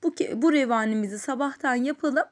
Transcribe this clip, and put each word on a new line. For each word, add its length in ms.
bu 60
ke-, 340
bu 100
revanimizi 680
sabahtan 560
yapalım. 580